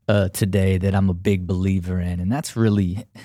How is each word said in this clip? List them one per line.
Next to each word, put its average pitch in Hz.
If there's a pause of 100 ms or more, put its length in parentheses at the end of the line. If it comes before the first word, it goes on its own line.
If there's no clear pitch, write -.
uh, 101
today 95
that 95
I'm 98
a 90
big 92
believer 92
in, 87
and 90
that's 147
really 101 (180)